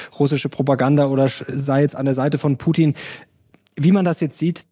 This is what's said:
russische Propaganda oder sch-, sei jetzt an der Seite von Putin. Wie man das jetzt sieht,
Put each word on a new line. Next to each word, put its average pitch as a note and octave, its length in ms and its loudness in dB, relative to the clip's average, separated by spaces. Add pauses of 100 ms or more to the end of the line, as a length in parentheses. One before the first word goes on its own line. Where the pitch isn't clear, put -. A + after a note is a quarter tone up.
(200)
russische C#3+ 300 0
Propaganda C#3 580 2
oder C3+ 180 2
sch-, - 220 -4
sei C#3 340 -2
jetzt D3 140 2
an C3+ 100 -4
der C3+ 80 0
Seite C#3+ 240 0
von C#3 200 -2
Putin. D#3+ 380 0 (800)
Wie D#3 160 2
man F#3+ 140 4
das E3 140 0
jetzt D3+ 180 -4
sieht, E3 340 -4